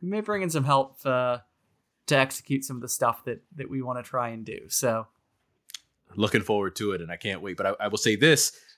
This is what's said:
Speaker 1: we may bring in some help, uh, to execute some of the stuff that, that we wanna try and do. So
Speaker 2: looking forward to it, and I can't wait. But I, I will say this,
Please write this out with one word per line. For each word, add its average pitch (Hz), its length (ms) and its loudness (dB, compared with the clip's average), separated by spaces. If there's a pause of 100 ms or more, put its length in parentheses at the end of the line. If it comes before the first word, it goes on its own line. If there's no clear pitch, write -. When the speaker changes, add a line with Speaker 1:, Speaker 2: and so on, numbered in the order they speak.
Speaker 1:
we 175 80 -6
may 208 100 -2
bring 208 220 -2
in 180 80 0
some 156 140 2
help, 135 420 2
uh, 127 320 2 (680)
to 147 100 4
execute 135 480 0
some 135 120 -8
of 120 60 -10
the 123 60 -8
stuff - 360 0
that, 120 160 -6 (140)
that 139 160 -10
we 131 120 -4
wanna 123 200 -6
try 120 280 -4
and 113 140 -10
do. - 240 -12
So 113 380 0 (1080)
Speaker 2:
looking 104 240 4
forward 101 360 0
to 104 140 -2
it, 92 100 -2
and 85 120 -10
I 85 40 -6
can't 95 240 -6
wait. 92 160 -8
But 98 100 0
I, 98 180 0
I 104 40 0
will 101 100 -2
say 110 180 2
this, 143 420 4 (200)